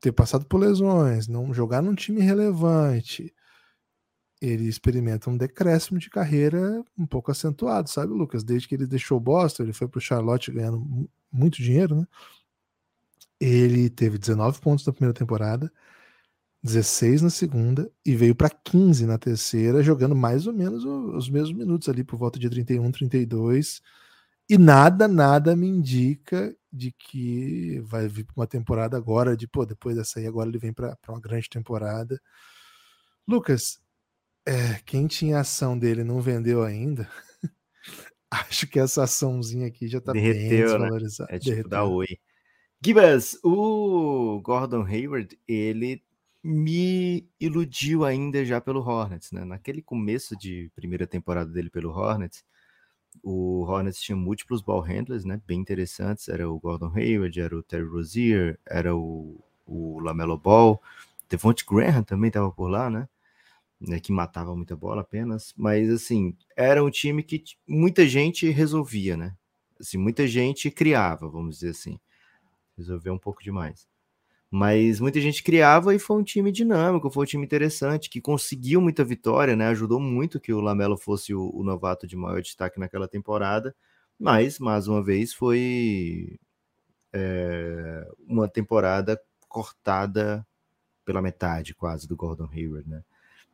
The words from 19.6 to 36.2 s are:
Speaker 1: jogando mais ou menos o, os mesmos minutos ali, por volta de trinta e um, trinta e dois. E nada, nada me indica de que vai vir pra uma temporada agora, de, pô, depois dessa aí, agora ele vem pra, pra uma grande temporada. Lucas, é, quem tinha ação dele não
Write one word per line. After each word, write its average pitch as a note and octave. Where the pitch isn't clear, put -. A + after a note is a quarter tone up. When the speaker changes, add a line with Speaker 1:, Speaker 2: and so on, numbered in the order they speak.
Speaker 1:
jogando C#3+
mais C3
ou A#3+
menos G#3+
o, C4+
os B2+
mesmos D3+
minutos F3+
ali, B2+
por B2
volta A#2+
de A#2+
trinta A#2+
e A#2+
um, A#2+
trinta C3
e B2
dois. A#2
E G#3
nada, E3+
nada D3+
me F3+
indica D3+
de B2+
que C3+
vai A2
vir G#2+
pra -
uma A#2
temporada A2+
agora, A#2+
de, A2+
pô, C3
depois A#2
dessa A2+
aí, A2
agora A2+
ele A2+
vem A2+
pra, B2
pra -
uma A#2
grande A2+
temporada. A2+
Lucas, D#3+
é, A#2+
quem C#3
tinha D3+
ação C3
dele A#2
não B2